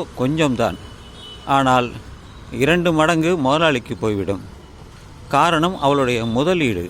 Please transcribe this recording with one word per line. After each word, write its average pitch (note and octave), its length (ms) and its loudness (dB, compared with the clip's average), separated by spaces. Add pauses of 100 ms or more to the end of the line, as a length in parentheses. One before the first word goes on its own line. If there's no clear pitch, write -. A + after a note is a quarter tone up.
(160)
கொஞ்சம்தான். B2+ 600 0 (760)
ஆனால் B2+ 340 4 (720)
இரண்டு E3+ 300 2
மடங்கு D#3+ 460 2
முதலாளிக்கு C#3 580 2
போய்விடும். G2 460 -2 (840)
காரணம் E3 520 2
அவளுடைய C3+ 400 2 (140)
முதலீடு. C3+ 560 0